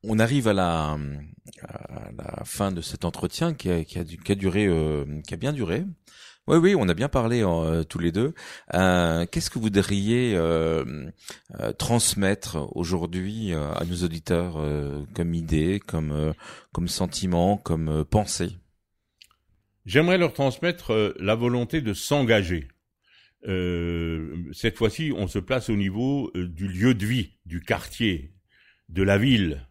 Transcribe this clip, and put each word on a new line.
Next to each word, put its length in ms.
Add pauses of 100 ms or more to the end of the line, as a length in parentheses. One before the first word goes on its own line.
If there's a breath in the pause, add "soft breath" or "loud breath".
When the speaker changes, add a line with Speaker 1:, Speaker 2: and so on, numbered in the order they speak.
Speaker 1:
On 160
arrive 300
à 40
la, 460 (640)
à 500
la 320
fin 280
de 100
cet 240
entretien 480
qui 160
a, 140
qui 140
a 60
du-, 140
qui 140
a 20
duré, 320
euh, 400 (200)
qui 60
a 60
bien 160
duré. 300 (640 loud breath)
Oui, 120
oui, 160
on 160
a 40
bien 140
parlé, 340
euh, 420
tous 140
les 140
deux. 220 (400 loud breath)
Euh, 500
qu'est-ce 240
que 60
vous 80
voudriez, 720
euh, 720 (520 loud breath)
euh, 140
transmettre 840 (180)
aujourd'hui, 760
euh, 180
à 140
nos 180
auditeurs, 540
euh, 460 (100)
comme 180
idée, 540
comme, 260
euh, 200 (400 loud breath)
comme 160
sentiment, 680
comme, 320
euh, 160
pensée ? 460 (1400)
Speaker 2:
J'aimerais 320
leur 160
transmettre, 560
euh, 280
la 160
volonté 460
de 140
s'engager. 720 (800 soft breath)
Euh, 880 (160)
cette 240
fois-ci, 400
on 120
se 100
place 320
au 60
niveau, 600
euh, 100
du 220
lieu 240
de 140
vie, 400
du 160
quartier, 720 (560 soft breath)
de 120
la 140
ville 540